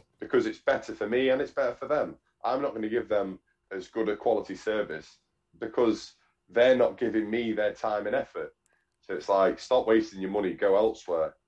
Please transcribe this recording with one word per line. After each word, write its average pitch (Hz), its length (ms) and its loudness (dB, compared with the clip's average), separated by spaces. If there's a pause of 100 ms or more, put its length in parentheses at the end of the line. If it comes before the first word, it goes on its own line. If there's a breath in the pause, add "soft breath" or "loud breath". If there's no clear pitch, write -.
(200)
because 113 260 0
it's 110 140 -8
better 127 340 -2
for 107 140 -6
me 127 220 2
and 135 100 2
it's 147 120 -6
better 131 220 -2
for - 140 -12
them. 131 280 -2 (280)
I'm 131 180 -2
not 143 120 -4
gonna 110 140 -4
give 113 200 -4
them 95 300 -2 (340)
as 95 160 -10
good 113 200 -4
a 104 80 0
quality 104 380 -2
service 92 640 -6 (400)
because 113 540 0 (360)
they're 202 280 6
not - 220 2
giving 110 300 0
me 113 240 -2
their 104 220 0
time 107 320 -4
and 107 100 -4
effort. 85 380 -6 (480)
So 98 120 -8
it's 76 140 -8
like, 98 300 4
stop 127 280 2
wasting 110 340 4
your 95 100 -4
money, 98 240 0
go 98 220 2
elsewhere. 87 580 0 (140)